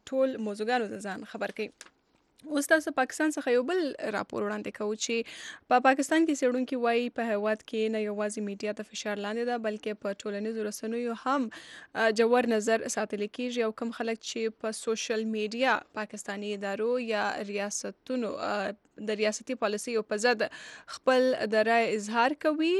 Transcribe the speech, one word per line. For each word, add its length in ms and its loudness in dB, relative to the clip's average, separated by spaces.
ټول 380 2
موضوعګانو 480 0
زه 160 -8
ځان 240 -10
خبر 260 -6
کړئ. 320 -10
اوس 160 0
تاسو 260 4
پاکستان 380 2
څخه 180 0
یو 160 4
بل 100 0
راپور 280 -4
وړاندې 360 -4
کوو 260 -2
چې 100 -2
په 160 8
پاکستان 400 6
کې 140 2
څېړونکي 420 2
وایي 340 2
په 140 -2
هیواد 400 0
کې 240 0
نه 80 -2
یوازې 460 -2
میډیا 320 -4
د 100 -12
فشار 340 -6
لاندې 240 -2
ده، 160 -2
بلکې 400 -4
په 160 -4
ټولنیزو 480 -4
رسنیو 560 -4
هم، 240 2
اه، 720 -2
جوور 340 6
نظر 320 2
ساتل 300 -2
کیږي 400 -2
او 160 -2
کوم 160 -2
خلک 300 -2
چې 340 -2
په 180 -4
سوشل 540 -2
میډیا 400 2
پاکستاني 600 -6
ادارو 340 0
یا 180 0
ریاستونو، 840 -4
اه، 200 -2
د 120 -2
ریاستي 420 -2
پالیسیو 480 -2
په 120 0
ضد 220 2
خپل 340 4
د 160 4
رای 180 4
اظهار 560 2
کوي، 320 2